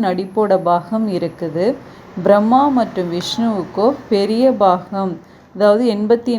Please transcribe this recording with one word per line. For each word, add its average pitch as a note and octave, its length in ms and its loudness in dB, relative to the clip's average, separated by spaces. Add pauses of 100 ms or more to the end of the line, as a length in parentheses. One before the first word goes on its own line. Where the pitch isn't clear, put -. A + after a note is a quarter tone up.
நடிப்போட F#3+ 640 0
பாகம் G#3+ 400 0 (100)
இருக்குது. E3 480 -4 (600)
பிரம்மா G#3+ 340 4 (160)
மற்றும் F3+ 380 -4
விஷ்ணுவுக்கோ G#3 720 -2 (260)
பெரிய A3 400 0 (100)
பாகம், F#3 480 0 (420)
அதாவது G#3 300 2 (120)
எண்பத்தி A#3 420 0